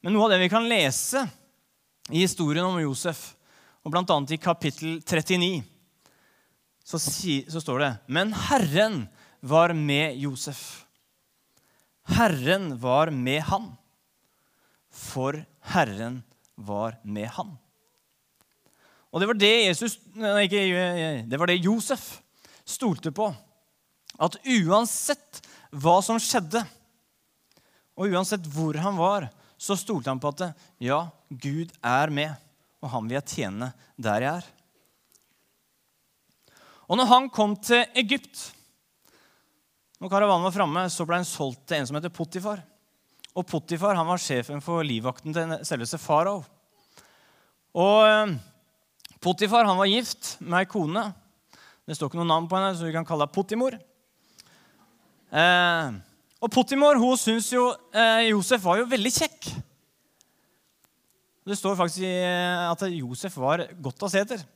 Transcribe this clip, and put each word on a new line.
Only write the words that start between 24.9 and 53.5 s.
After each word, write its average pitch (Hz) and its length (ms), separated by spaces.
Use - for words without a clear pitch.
hva 151 220
som 226 160
skjedde, 214 400
og 190 160
uansett 185 400
hvor 151 240
han 185 220
var, 175 320
så - 220
stolte 139 340
han 131 80
på 147 140
at, 180 160
«Ja, 143 240
Gud 143 500
er 135 320
med, 147 220
og 127 80
han 113 160
vil 123 80
jeg 139 140
tjene 113 400
der 113 300
jeg 170 160
er.» - 80
Og 196 100
når 254 80
han 254 240
kom 208 240
til 240 300
Egypt, 247 460
når 185 100
karavanen 196 320
var 185 140
framme, 175 240
så 170 160
ble 175 140
han 175 40
solgt 135 440
til 160 80
en 131 100
som 143 80
heter 165 160
Potifar. 185 480
Og 180 160
Potifar, 170 480
han 165 140
var 180 100
sjefen 143 400
for 165 240
livvakten 127 500
til 165 300
selveste 131 380
farao. 165 420
Og, 196 320
eh, 214 320
Potifar, 208 400
han 185 140
var 196 100
gift - 480
med 175 220
ei 190 100
kone. 196 320
Det 156 160
står 143 140
ikke 170 80
noe 170 80
navn 165 180
på 170 140
henne, 190 180
så 165 80
vi 160 80
kan 160 120
kalle 147 200
henne 143 80
Potimor. 226 400